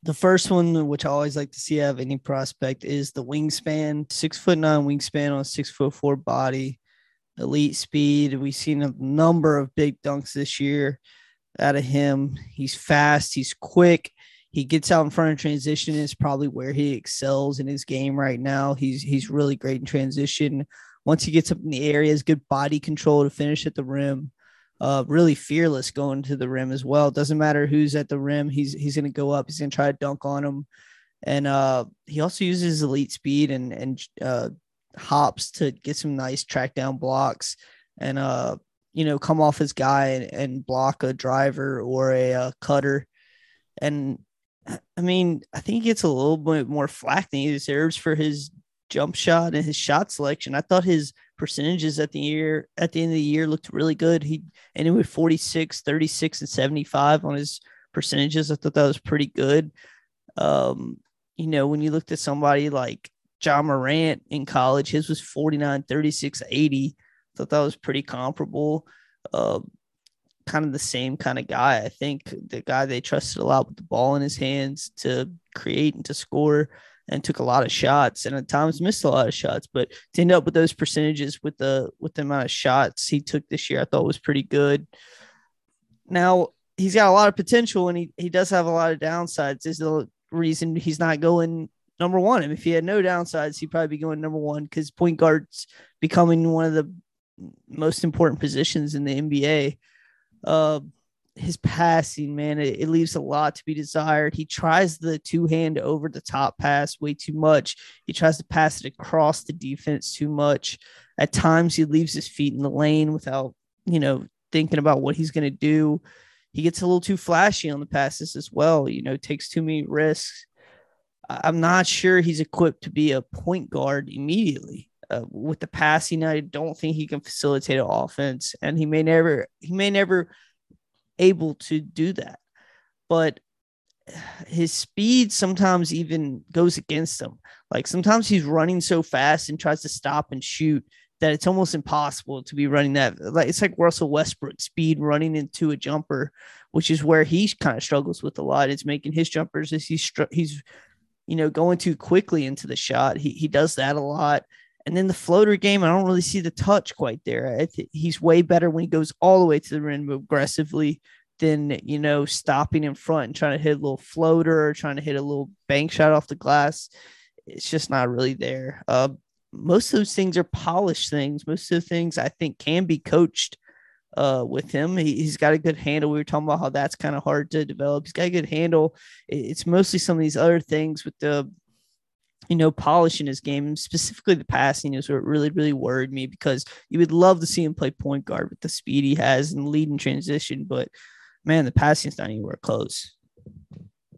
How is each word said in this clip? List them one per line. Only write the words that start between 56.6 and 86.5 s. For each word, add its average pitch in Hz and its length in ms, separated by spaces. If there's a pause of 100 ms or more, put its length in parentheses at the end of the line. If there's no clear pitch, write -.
on 147 100
his 143 260 (320)
percentages. 147 600
I 147 40
thought - 180
that 147 120
was 135 140
pretty 147 260
good. 151 460 (640)
Um, 65 600 (380)
you 160 120
know, 143 180
when 151 140
you 156 100
looked 160 220
at 160 80
somebody 143 480
like 131 420 (320)
Ja 143 200
Morant 151 680
in 143 160
college, 139 460
his 151 180
was 156 120
forty-nine, 143 640
thirty-six, 147 640
eighty. 139 500
I - 400
thought 139 120
that 151 100
was 147 160
pretty 139 260
comparable. 147 840 (460)
Uh, - 280 (840)
kind 156 180
of 147 80
the 131 80
same 131 360
kind 127 220
of 127 80
guy. 123 380
I 117 60
think 139 340
the - 380
guy 135 220
they 127 160
trusted - 400
a - 60
lot 135 220
with - 80
the - 80
ball 131 320
in 139 60
his 143 140
hands 135 600
to 127 340 (240)
create 147 400
and - 120
to 147 80
score, 147 560 (380)
and 143 140
took - 160
a 127 60
lot 123 200
of 117 60
shots, 135 560
and 127 80
at 135 140
times 156 320
missed 185 240
a 147 60
lot 127 180
of 135 60
shots, - 380
but 123 200 (220)
to 170 80
end 180 100
up 165 120
with 165 100
those 165 180
percentages 151 680
with 151 180
the, 135 320 (100)
with - 140
the 151 80
amount 139 240
of - 40
shots - 560
he 147 140
took - 280
this - 220
year, 147 100
I 147 40
thought 147 200
was 143 140
pretty 139 240
good. 143 460 (1200)
Now, 180 400 (280)